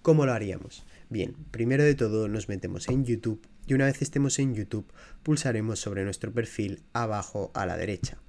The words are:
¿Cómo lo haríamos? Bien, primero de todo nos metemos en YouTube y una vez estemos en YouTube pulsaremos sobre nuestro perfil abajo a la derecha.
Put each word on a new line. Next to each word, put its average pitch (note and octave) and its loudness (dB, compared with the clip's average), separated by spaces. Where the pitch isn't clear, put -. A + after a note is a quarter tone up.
¿Cómo D#3 6
lo B2+ 4
haríamos? G#2 -6
Bien, G#2+ -2
primero B2 2
de D3 8
todo A2 2
nos G#2 -4
metemos G2 -6
en C3 2
YouTube A2+ -2
y C#3 2
una C3+ 4
vez C3+ 0
estemos C#3 0
en C3+ 0
YouTube G#2+ -4
pulsaremos A2+ 0
sobre G2 -2
nuestro G2+ -4
perfil A2 -4
abajo G#2+ -2
a G2+ -2
la F2 -2
derecha. F#2 -4